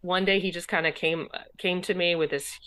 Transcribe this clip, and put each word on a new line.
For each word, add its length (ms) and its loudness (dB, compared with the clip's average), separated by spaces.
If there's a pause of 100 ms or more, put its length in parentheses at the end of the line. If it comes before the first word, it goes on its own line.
one 220 0
day 160 4
he 120 0
just 160 -8
kinda 240 2
came, 360 -2 (300)
came 260 0
to 100 0
me 220 2
with 140 0
this 240 -4 (140)